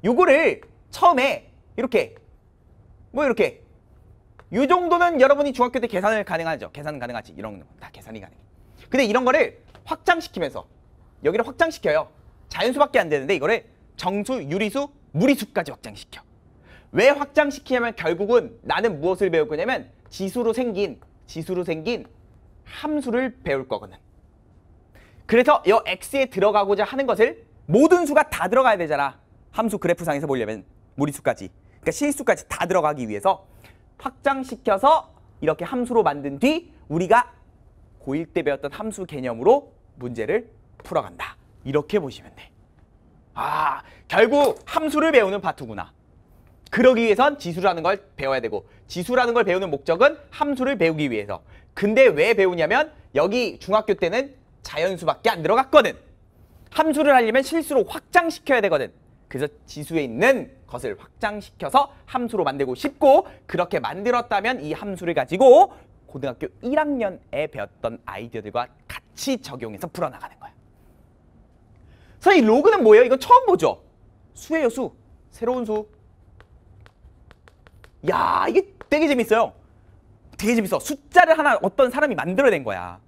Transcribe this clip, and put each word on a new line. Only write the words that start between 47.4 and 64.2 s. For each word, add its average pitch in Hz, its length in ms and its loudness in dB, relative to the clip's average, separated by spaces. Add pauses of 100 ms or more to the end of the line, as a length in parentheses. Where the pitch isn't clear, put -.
걸 196 220 -2 (140)
배워야 135 240 -2
되고, 107 260 -8 (200)
지수라는 240 460 0
걸 233 120 2
배우는 185 240 -2
목적은 175 480 2 (140)
함수를 269 460 -4
배우기 156 340 0
위해서. 101 320 -6 (300)
근데 220 320 4
왜 190 280 4
배우냐면 190 580 0 (240)
여기 196 440 -2
중학교 214 340 0
때는 220 420 -4 (280)
자연수밖에 165 680 -2
안 185 140 -4
들어갔거든. 226 540 4 (760)
함수를 294 420 2
하려면 247 300 4
실수로 285 420 0
확장시켜야 - 760 -2
되거든. 151 300 0 (360)
그래서 139 240 -6 (140)
지수에 151 380 -6
있는 156 520 0 (120)
것을 120 320 -10
확장시켜서 - 960 -4 (120)
함수로 226 380 -4
만들고 135 320 -2
싶고, 285 520 2 (180)
그렇게 175 340 -4
만들었다면 214 800 -4